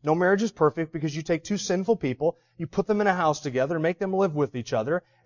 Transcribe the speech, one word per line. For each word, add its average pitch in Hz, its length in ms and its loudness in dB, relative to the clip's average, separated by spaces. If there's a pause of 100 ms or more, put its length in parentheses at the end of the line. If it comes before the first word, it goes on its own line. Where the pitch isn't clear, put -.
No 151 120 2
marriage 185 280 2
is 226 80 -2
perfect 156 420 0
because 151 220 -4
you 160 80 -6
take 165 220 -2
two 208 140 -4
sinful 190 380 0
people, 143 420 -2 (180)
you 165 100 -8
put - 200 -2
them 208 160 0
in 208 40 2
a 185 80 2
house 160 260 2
together, 143 380 0
make 165 200 0
them 190 160 -4
live 190 200 2
with 147 220 -2
each 120 160 -6
other, 131 300 0 (220)